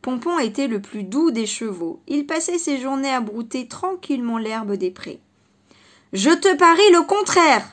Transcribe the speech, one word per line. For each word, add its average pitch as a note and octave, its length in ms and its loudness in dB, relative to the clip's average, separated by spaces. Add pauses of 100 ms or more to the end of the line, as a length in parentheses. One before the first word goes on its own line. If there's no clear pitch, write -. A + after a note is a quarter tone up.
Pompon B3+ 360 -4
était C#4 300 -2
le A3+ 120 -4
plus G#3 220 -12
doux C4 280 0
des A3+ 160 -2
chevaux. F#3 600 -8
Il C#4+ 200 -2
passait E4 320 -4
ses D4 200 -2
journées C4+ 340 -4
à C4 80 -2
brouter A#3 460 -8
tranquillement C4 720 -6
l'herbe A3 360 -6
des F#3 160 -4
prés. - 300 -16 (920)
Je G3 180 2
te F4 260 4
parie E4+ 360 6
le E4+ 100 8
contraire F4+ 720 2